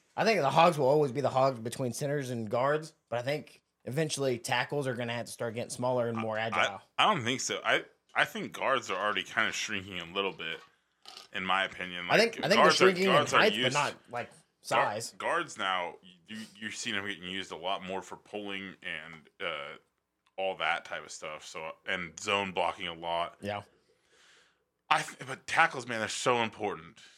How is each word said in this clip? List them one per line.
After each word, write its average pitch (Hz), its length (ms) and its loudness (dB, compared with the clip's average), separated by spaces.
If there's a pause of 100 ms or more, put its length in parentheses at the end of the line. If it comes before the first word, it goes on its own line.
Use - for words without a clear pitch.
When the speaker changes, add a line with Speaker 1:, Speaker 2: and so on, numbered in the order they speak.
(160)
Speaker 1:
I 143 80 0
think 208 160 4
the 135 100 4
Hogs 160 280 8
will 135 100 4
always 147 240 6
be 139 100 -2
the 120 80 2
Hogs 131 300 2
between 120 340 -4
centers 143 360 -4
and 113 200 -4
guards, 143 440 0 (160)
but 117 100 -2
I - 20 0
think 135 400 -6 (240)
eventually 139 520 0
tackles 131 500 0
are 127 80 0
gonna 120 180 -4
have 117 120 -4
to - 60 -12
start 117 240 -6
getting 117 160 -6
smaller 123 360 0
and 117 100 -2
more 110 200 -2
Speaker 2:
I, 110 60 0
Speaker 1:
agile. 110 380 0 (160)
Speaker 2:
I, 139 60 6
I 202 100 6
don't 143 100 0
think 120 180 0
so. 104 240 -2
I, 143 180 2 (320)
I 139 100 4
think 147 280 -6
guards 107 380 0
are 95 120 0
already 101 200 2
kinda 107 280 0
shrinking 95 480 -4
a 85 160 -10
little 98 160 2
bit, 82 280 -6 (760)
in 98 100 -4
my 92 220 2
opinion. 90 440 -8
Speaker 1:
I 156 80 6
Speaker 2:
Like, 226 160 4
Speaker 1:
think, - 120 -6
I 151 40 -2
think 190 40 2
they're 220 100 6
Speaker 2:
guards 156 120 8
are, - 20 2
Speaker 1:
shrinking 180 280 6
in - 60 4
Speaker 2:
guards 135 220 4
are 127 60 6
Speaker 1:
height, 131 140 6
but 104 60 -2
Speaker 2:
used 127 140 2
Speaker 1:
not, 143 200 0 (180)
like, 117 180 -8 (400)
Speaker 2:
guard 127 240 2 (100)
Speaker 1:
size. - 140 -10
Speaker 2:
guards 143 400 -2
now, 92 360 0 (340)
you, 110 100 -10 (220)
you've 107 160 -8
seen 113 200 -4
them 98 100 -2
getting 90 240 -8
used 92 220 -6
a 90 60 -6
lot 90 280 -4
more 92 160 -4
for 95 140 -14
pulling 101 480 -8
and, 82 580 -12 (240)
uh, 76 300 -6 (640)
all 95 200 -2
that 82 280 0
type 78 200 -8
of - 60 -16
stuff. 78 340 -10
So, 85 160 -10 (260)
and 87 320 -4
zone 101 320 0
blocking 87 360 -2
a 85 80 -6
lot. 85 460 -2
Speaker 1:
Yeah. 101 200 -4 (1300)
Speaker 2:
I 156 140 4
th-, - 240 -12
but 135 180 -10
tackles, 151 420 2
man, 117 120 -4
they're 107 80 0
so 123 340 2
important 90 560 -4 (200)